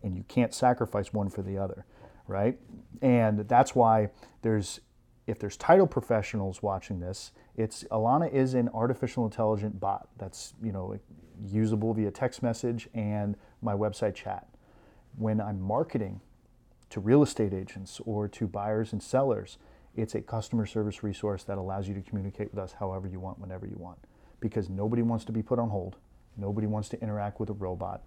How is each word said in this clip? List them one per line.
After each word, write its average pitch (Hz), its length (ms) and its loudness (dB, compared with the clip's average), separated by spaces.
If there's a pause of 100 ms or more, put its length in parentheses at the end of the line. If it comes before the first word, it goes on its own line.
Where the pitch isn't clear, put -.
And 92 140 -4
you 92 140 -8
can't 120 240 2
sacrifice 120 600 2
one 101 160 0
for 98 120 -4
the 98 160 -4
other, 98 280 -4 (420)
right? 104 300 2 (440)
And 214 460 6
that's 120 280 6
why 110 340 8 (320)
there's, 107 380 0 (480)
if 104 100 -2
there's - 200 -6
title 185 280 8
professionals 104 760 0
watching 98 360 -2
this, 90 340 -8 (220)
it's, 110 360 -2
Alana 120 420 2
is 131 220 2
an 120 180 4
artificial 120 520 0
intelligent 107 540 0
bot 98 380 -2
that's, - 460 -12
you 110 80 -2
know, 98 280 -6 (460)
usable 110 480 2
via 107 160 0
text - 320 -4
message 117 540 -2
and 104 400 0 (260)
my 110 120 -2
website 104 420 0
chat. 98 320 -8 (680)
When 110 240 0
I'm 101 220 -4
marketing 101 580 -2 (680)
to - 100 -6
real 120 220 6
estate 107 320 2
agents 95 520 -8
or 104 240 -2
to 107 180 -4
buyers 107 440 -2
and 104 120 -4
sellers, 123 560 0 (360)
it's 113 200 -2
a 110 60 -2
customer 110 440 -2
service 104 380 -2
resource 101 400 -2
that 98 160 -4
allows 95 280 -4
you 101 60 -4
to 98 80 -6
communicate 98 500 -6
with 101 80 -6
us 95 140 -8
however 95 340 -6
you 92 120 -8
want, 92 180 -10
whenever 95 300 -10
you 98 100 -10
want, 87 220 -14 (400)
because 104 280 -2
nobody 107 360 2
wants 113 220 2
to 117 60 -6
be 110 120 0
put 120 160 0
on 113 100 0
hold. 92 280 -4 (400)
Nobody 101 280 -2
wants 107 240 -2
to - 120 -8
interact 104 400 -4
with 107 80 -4
a 104 40 -4
robot. 95 540 -6